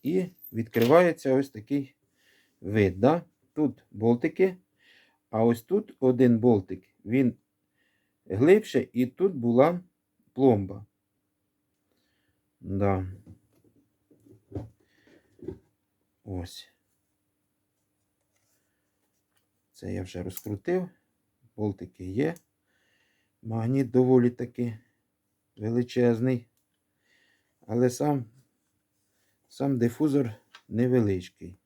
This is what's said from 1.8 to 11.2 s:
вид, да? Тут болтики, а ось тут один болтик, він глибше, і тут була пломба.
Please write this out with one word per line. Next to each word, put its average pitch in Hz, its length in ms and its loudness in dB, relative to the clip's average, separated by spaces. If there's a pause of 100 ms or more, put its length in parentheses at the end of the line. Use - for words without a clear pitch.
вид, 98 400 0
да? 160 220 2 (300)
Тут 147 380 -4
болтики, 120 680 -2 (760)
а 110 140 0
ось 117 180 0
тут 208 380 -4
один 123 380 4
болтик, 104 460 0 (200)
він 120 320 0 (880)
глибше, 143 680 2
і 123 140 0
тут 185 280 -2
була 131 460 2 (520)
пломба. 104 540 0 (1700)